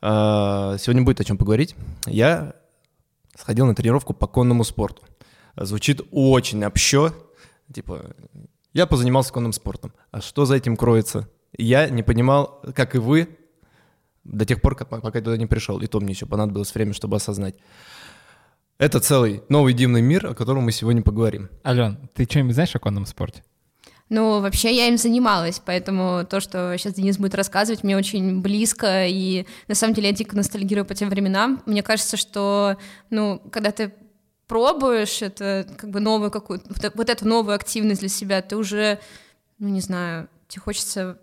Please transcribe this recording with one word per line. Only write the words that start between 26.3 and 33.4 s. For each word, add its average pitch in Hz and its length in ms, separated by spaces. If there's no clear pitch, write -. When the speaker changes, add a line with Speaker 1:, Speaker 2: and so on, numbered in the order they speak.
Speaker 3:
что 180 380
щас 196 160
Денис 196 240
будет 196 160
рассказывать, 196 500
мне 196 120
очень 190 440
близко, 196 680
и 185 380
на 208 80
самом 220 200
деле 208 140
я 202 60
дико 202 200
ностальгирую 202 520
по 196 80
тем 202 160
временам. 202 560
Мне 208 160
кажется, 214 340
что, 202 600
ну, 208 400